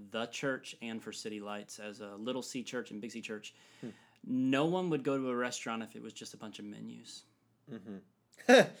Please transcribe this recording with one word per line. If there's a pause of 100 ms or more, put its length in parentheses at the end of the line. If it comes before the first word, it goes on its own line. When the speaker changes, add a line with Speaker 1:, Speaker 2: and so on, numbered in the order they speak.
(120)
Speaker 1:
the
church
and
for
City
Lights
as
a
little
C
church
and
big
C
church. (280)
Speaker 2:
Hmm. (360)
Speaker 1:
No
one
would
go
to
a
restaurant
if
it
was
just
a
bunch
of
menus. (480)
Speaker 2:
Mm-hmm. (500)
<laughs> (200)